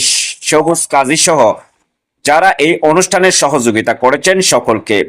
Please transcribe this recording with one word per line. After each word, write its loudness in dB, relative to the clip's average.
সবুজ -2
কাজী 0
সহ 2
যারা 2
এই 0
অনুষ্ঠানে 2
সহযোগিতা 0
করেছেন 0
সকলকে 0